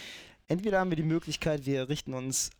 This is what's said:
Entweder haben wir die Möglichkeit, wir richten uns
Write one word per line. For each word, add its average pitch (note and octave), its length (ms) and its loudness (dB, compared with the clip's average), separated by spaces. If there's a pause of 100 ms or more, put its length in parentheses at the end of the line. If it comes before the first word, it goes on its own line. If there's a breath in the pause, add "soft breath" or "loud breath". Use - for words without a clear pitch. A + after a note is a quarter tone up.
(480 loud breath)
Entweder F#3+ 320 2
haben F#3 100 2
wir E3 60 4
die D#3+ 80 0
Möglichkeit, D#3 600 0
wir C3 220 0
richten C#3+ 260 -4
uns B2+ 460 -2